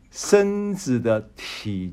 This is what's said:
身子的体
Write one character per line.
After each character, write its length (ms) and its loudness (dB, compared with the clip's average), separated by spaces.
身 600 2
子 280 -2
的 360 0
体 580 -8